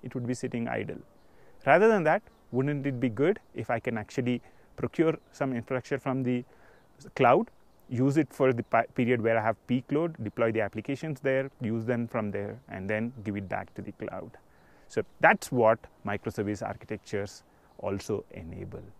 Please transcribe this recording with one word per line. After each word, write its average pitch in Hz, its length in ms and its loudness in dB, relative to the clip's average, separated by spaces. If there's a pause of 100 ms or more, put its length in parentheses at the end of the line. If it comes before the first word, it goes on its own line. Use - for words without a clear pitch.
It 123 100 -12
would 120 140 -4
be 123 80 -2
sitting 117 320 -4
idle. 110 320 -4 (640)
Rather 165 220 8
than 214 160 4
that, 160 200 2 (280)
wouldn't 135 340 0
it 135 140 -2
be 123 100 2
good 139 300 2 (160)
if - 160 -8
I 117 80 0
can 117 180 -2
actually 120 460 -2 (320)
procure 160 420 0 (140)
some 135 220 -4
infrastructure 127 460 -4
from 131 260 -2
the 123 200 0 (680)
cloud, 135 340 6 (400)
use 131 280 2
it 147 160 2
for 131 200 4
the 120 120 -2
pe-, 117 220 2 (100)
period 120 240 2
where 113 180 2
I 110 40 2
have 110 260 -2
peak 123 240 0
load, 160 280 -2
deploy 113 300 0
the 110 120 0
applications 131 580 -6
there, 135 280 0 (120)
use 113 240 -2
them 117 240 0
from 107 240 -4
there, 101 260 -6 (100)
and 95 220 -8
then 110 220 -2 (100)
give 101 140 -4
it 98 120 -6
back 98 260 -8
to - 80 -12
the 104 100 -12
cloud? - 400 -10 (560)
So - 140 -2 (180)
that's 196 320 4
what 117 260 6 (260)
microservice 104 560 -4
architectures - 840 -8 (340)
also 98 540 -4
enable. 92 500 -12 (180)